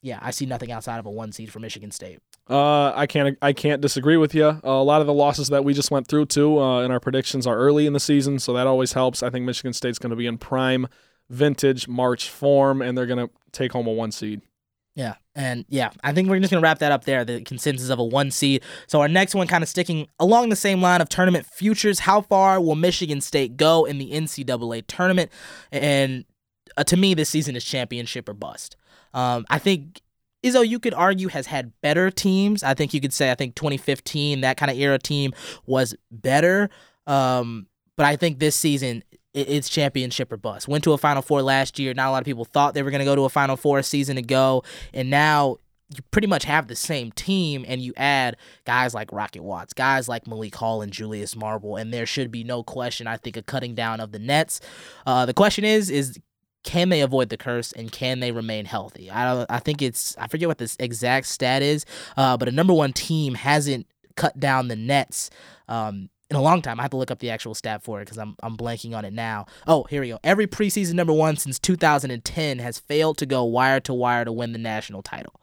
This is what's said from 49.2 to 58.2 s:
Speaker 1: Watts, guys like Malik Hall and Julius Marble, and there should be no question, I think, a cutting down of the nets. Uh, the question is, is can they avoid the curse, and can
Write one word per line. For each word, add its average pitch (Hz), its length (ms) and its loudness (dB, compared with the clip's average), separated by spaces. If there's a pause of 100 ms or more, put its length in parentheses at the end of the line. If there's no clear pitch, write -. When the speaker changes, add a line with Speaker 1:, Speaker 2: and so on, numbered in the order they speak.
Speaker 1:
Watts, 90 300 -10
guys 131 360 0
like 117 180 -8
Malik 110 280 -10
Hall 113 260 -4
and 101 100 -10
Julius 107 460 -10
Marble, 107 400 -8
and 110 160 -8
there 117 120 -6
should 123 260 -4
be 117 120 -8
no 120 200 -8
question, 120 440 -8
I 113 80 -4
think, 110 220 -12
a 113 60 -10
cutting 123 320 -8
down 113 260 -4
of 107 100 -12
the 107 80 -12
nets. 143 400 0 (460)
Uh, 127 200 4
the 123 80 0
question 202 300 4
is, 214 260 2
is 139 300 -2 (440)
can 175 240 0
they 170 140 4
avoid 131 260 2
the 110 80 -8
curse, 120 380 -6
and 113 180 -14
can 127 300 -4